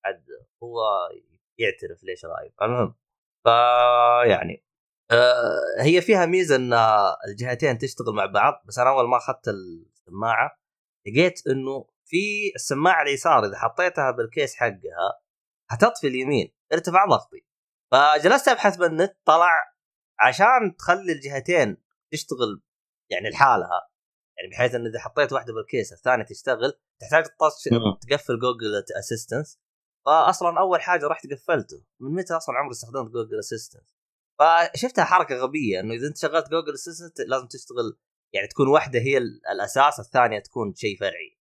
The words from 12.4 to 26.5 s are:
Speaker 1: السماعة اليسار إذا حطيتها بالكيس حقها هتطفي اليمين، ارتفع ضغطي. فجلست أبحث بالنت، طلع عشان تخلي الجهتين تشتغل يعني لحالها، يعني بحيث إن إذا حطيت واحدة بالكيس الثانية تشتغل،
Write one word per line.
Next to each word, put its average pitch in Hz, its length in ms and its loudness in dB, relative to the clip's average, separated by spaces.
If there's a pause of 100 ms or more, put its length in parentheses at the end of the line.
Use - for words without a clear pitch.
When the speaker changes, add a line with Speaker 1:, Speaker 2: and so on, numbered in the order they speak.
Speaker 1:
السماعة 156 480 0
اليسار 139 420 2
إذا 98 120 -6
حطيتها 147 540 -2
بالكيس 123 440 -4
حقها 95 680 -4 (480)
هتطفي 143 380 2
اليمين، 127 460 -2 (200)
ارتفع 175 320 2
ضغطي. - 400 -2 (460)
فجلست 151 560 4
أبحث 214 300 2
بالنت، 175 480 0
طلع 170 260 4 (680)
عشان 196 600 4
تخلي 185 320 -2
الجهتين 139 680 -2 (360)
تشتغل 120 480 -6 (500)
يعني 98 180 -6
لحالها، 98 600 2 (480)
يعني 92 140 -14
بحيث 123 240 -2
إن 117 120 -4
إذا 110 120 -8
حطيت 135 340 -2
واحدة 120 200 -6
بالكيس 131 400 -6
الثانية 120 300 -2
تشتغل، 120 500 -4 (280)